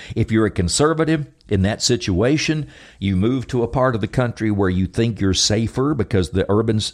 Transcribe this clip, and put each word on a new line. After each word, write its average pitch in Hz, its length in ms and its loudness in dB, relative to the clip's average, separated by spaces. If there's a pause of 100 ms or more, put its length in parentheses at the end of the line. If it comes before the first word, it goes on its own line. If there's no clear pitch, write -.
(140)
if 113 160 -2
you're 110 160 4
a 98 40 0
conservative 156 760 0 (220)
in 98 140 2
that 101 180 0
situation, 127 880 0 (300)
you 98 180 0
move 120 320 0
to 120 140 0
a 117 60 0
part 131 260 0
of 101 80 -4
the 110 40 0
country 113 440 -2
where 98 180 2
you 92 180 0
think 117 320 -2
you're 98 140 2
safer 117 640 0
because 117 360 0
the 92 200 0
urban, 110 300 2 (140)